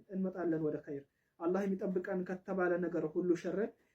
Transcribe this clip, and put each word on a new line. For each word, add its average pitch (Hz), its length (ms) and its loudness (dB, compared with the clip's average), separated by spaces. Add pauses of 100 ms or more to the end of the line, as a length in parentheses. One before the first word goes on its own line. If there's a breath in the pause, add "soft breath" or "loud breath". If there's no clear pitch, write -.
እንመጣለን 185 540 0
ወደ 151 180 0
ኸይር። 139 240 -8 (360)
አላህ 185 220 2
የሚጠብቀን 190 640 0
ከተባለ 185 540 0
ነገር 170 280 0
ሁሉ 175 300 2
ሸር 175 220 -2 (360 soft breath)